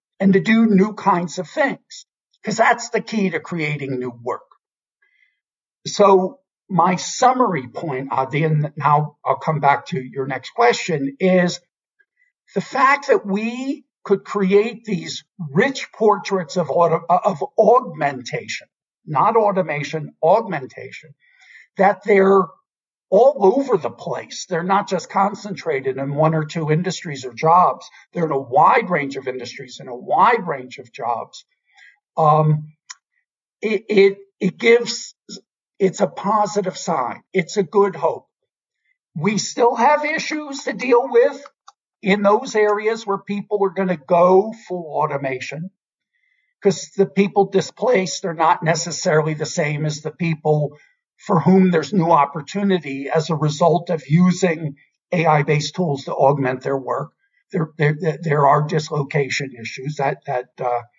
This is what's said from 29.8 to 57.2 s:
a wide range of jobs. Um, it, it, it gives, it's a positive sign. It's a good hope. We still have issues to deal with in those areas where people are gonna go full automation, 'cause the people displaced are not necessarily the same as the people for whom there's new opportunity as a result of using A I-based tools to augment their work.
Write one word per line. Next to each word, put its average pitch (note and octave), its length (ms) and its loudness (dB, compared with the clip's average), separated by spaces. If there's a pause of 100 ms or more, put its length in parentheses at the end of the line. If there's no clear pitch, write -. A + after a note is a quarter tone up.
a B2 80 -12
wide F3+ 500 0
range C3 320 -8
of - 140 -20
jobs. A#2 540 -8 (720)
Um, D3+ 560 2 (880)
it, G#3 260 -2
it, G3 300 4 (240)
it F#3 160 -2
gives, - 580 2 (640)
it's F#3+ 220 0
a F#3+ 60 4
positive G3+ 720 -2
sign. B2+ 540 -6
It's - 240 -4
a G#3 80 0
good G3+ 320 0
hope. D3+ 320 -4 (880)
We G3 220 -2
still B3 380 0
have C#4+ 280 2
issues D4+ 600 -6
to D4+ 100 -6
deal B3 360 2
with C4+ 320 2 (600)
in G3+ 220 0
those G#3 340 2
areas G#3+ 500 0
where G3 120 -2
people G3+ 440 -4
are F#3+ 60 2
gonna F#3 260 -2
go F#3 580 4 (140)
full D#3 340 -6
automation, C#3+ 720 -6 (880)
'cause F#3+ 360 0
the F#3+ 80 4
people G3 400 2
displaced F#3+ 800 -2
are E3+ 80 -4
not E3 300 0
necessarily D#3 720 0
the D3+ 120 -6
same D3+ 400 -4
as D3+ 160 -4
the D3+ 100 -8
people D3+ 680 -2 (480)
for F#3+ 140 2
whom F#3 320 6
there's D#3 220 0
new E3 180 2
opportunity D#3 1000 0
as D#3 220 0
a D#3+ 40 0
result E3 540 0
of E3 180 -4
using E3+ 680 2 (360)
A E3+ 140 0
I-based D3+ 480 2
tools D3+ 300 -4
to - 100 -10
augment C3+ 480 0
their C#3 160 -2
work. B2+ 340 -8 (400)